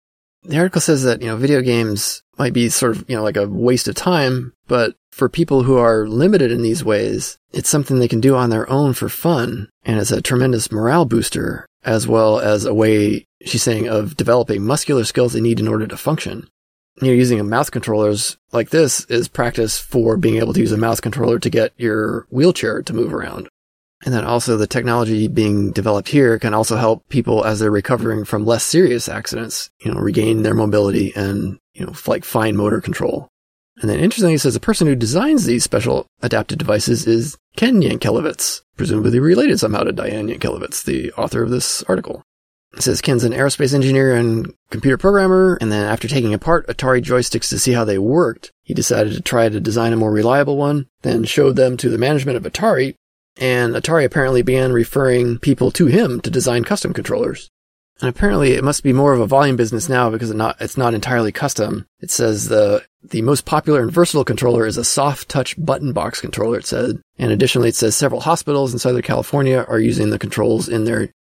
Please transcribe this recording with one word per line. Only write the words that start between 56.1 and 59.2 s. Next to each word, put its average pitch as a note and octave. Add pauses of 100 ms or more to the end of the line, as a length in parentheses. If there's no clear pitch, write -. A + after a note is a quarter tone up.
to -
design A#2+
custom -
controllers. - (500)
And C3
apparently D3
it B2+
must C#3+
be C3+
more C#3
of B2